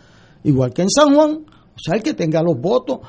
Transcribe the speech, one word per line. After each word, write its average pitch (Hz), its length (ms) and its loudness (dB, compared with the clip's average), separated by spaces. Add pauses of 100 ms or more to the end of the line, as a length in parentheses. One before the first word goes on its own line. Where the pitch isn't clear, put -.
(440)
igual 131 300 0
que - 100 -4
en 190 60 0
San 285 240 4
Juan. 302 280 2
O - 400 -20
sea, 160 140 -4
el 233 60 -4
que 311 140 -4
tenga 160 260 -2
los 160 180 -2
votos, 240 500 -4